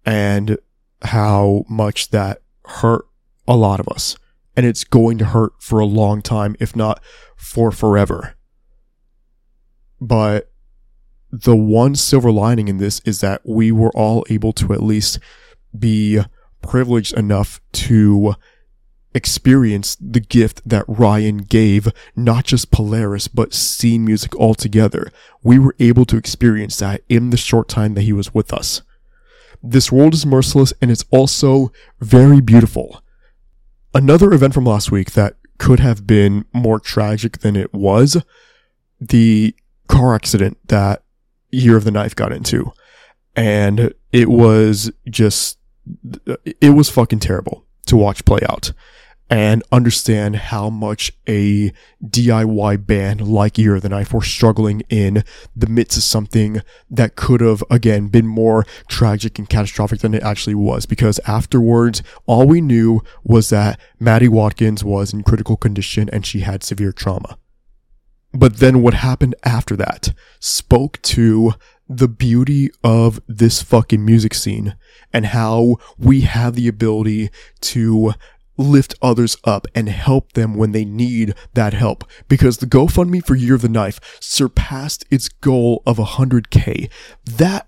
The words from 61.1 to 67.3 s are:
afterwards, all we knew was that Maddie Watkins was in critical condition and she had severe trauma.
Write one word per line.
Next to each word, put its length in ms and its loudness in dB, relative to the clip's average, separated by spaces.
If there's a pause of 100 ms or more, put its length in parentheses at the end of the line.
afterwards, 760 0 (240)
all 200 4
we 140 4
knew 400 2 (240)
was 240 2
that 320 0 (180)
Maddie 300 4
Watkins 560 0
was 300 -4
in 80 -8
critical 340 0
condition 540 -4
and 160 -6
she 140 -6
had 220 -6
severe 300 -6
trauma. 460 -8 (960)